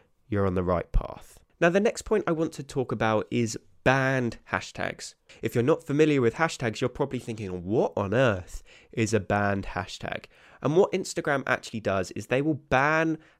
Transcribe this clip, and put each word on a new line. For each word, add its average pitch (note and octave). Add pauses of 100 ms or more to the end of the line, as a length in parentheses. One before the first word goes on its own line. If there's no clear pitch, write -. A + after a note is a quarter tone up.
(280)
you're G2+
on F#2
the F#2
right F2
path. - (220)
Now, E3+
the F#3
next -
point -
I E3+
want D#3+
to C#3+
talk C3
about A2
is A#2 (280)
banned C3 (120)
hashtags. - (280)
If A2+
you're A#2+
not D#3
familiar D3
with A2+
hashtags, B2+
you're B2+
probably C3
thinking, G2
"What A#2+
on G2+
earth A2+ (300)
is A2
a G#2+
banned G2+
hashtag?" - (380)
And D3
what F#3+
Instagram D#3
actually A#2+
does F#2+
is -
they B2+
will D#3
ban D#3 (200)